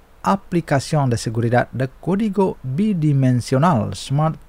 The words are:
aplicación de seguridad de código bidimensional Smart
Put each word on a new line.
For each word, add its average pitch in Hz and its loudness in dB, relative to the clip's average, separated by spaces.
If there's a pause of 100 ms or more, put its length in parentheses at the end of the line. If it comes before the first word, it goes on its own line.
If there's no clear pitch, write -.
(220)
aplicación 160 0
de 117 2
seguridad 117 0
de 131 -4
código 196 -2
bidimensional 135 2
Smart 156 -2 (100)